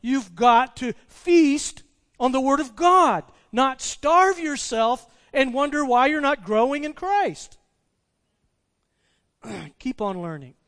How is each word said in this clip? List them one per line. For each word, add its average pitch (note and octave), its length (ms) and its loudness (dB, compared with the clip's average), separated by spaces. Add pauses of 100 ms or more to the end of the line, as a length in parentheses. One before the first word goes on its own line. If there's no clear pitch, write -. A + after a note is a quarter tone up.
you've A#3 340 -4
got A#3+ 420 4
to B3 160 -8 (140)
feast D#4 760 0 (360)
on B3+ 140 0
the C4+ 80 0
Word C#4 180 2
of B3+ 160 -8
God, E4+ 480 2 (280)
not C4 300 -2
starve F4+ 560 0
yourself B3 720 -4 (240)
and C4 220 -2
wonder C#4+ 320 -2
why B3 220 2
you're D4+ 140 -2
not C#4 220 -2
growing A#3+ 400 0
in D4+ 100 -8
Christ. F#4 640 -4 (1900)
<clears throat> F3+ 360 -16
Keep B3+ 220 -10
on F#3+ 200 -6
learning. D3+ 340 -12 (120)